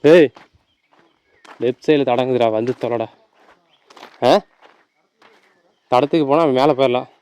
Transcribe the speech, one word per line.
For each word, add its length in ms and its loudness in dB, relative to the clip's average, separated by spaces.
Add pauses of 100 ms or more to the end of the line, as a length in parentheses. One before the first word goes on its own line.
(100)
ஏய், 160 6 (1400)
லெஃப்ட் 240 -6
சைடுல 220 0
தடங்குதுடா, 380 -2 (100)
வந்து 240 -4
தொலைடா. 260 -6 (1200)
ஆ? 40 4 (1600)
தடத்துக்கு 380 0
போனா 140 0 (140)
மேல 220 0
போயிடலாம். 280 -2 (140)